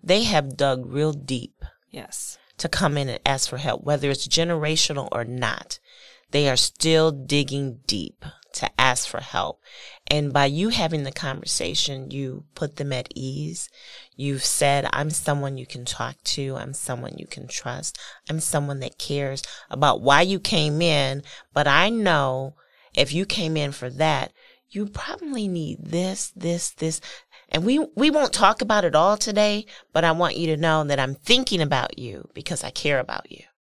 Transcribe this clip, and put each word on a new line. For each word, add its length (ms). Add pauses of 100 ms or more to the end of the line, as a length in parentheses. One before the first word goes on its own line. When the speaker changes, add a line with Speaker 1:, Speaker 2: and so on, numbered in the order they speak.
Speaker 1:
They 220
have 320
dug 300
real 280
deep 500 (260)
Speaker 2:
Yes. 480 (200)
Speaker 1:
to 100
come 300
in 100
and 180
ask 220
for 80
help, 260
whether 280
it's 180
generational 840
or 140
not. 560 (500)
They 180
are 80
still 540
digging 760
deep, 380 (300)
to 140 (120)
ask 280
for 120
help. 400 (500)
And 220
by 140
you 240
having 340
the 80
conversation, 960
you 340 (100)
put 220
them 160
at 220
ease. 540 (480)
You've 280
said, 480
"I'm 180
someone 480
you 80
can 180
talk 400
to. 320
I'm 160
someone 460
you 80
can 200
trust. 520 (320)
I'm 100
someone 400
that 180
cares 440 (280)
about 300
why 220
you 180
came 400
in, 420 (300)
but 160
I 220
know 640 (400)
if 180
you 140
came 300
in 160
for 180
that, 420 (380)
you 160
probably 600
need 400
this, 480
this, 360
this. 300 (500)
And 140
we, 140 (160)
we 160
won't 240
talk 260
about 240
it 100
all 220
today, 480 (280)
but 120
I 80
want 240
you 120
to 80
know 280
that 160
I'm 140
thinking 480
about 360
you 360
because 300
I 60
care 280
about 320
you." 120 (200)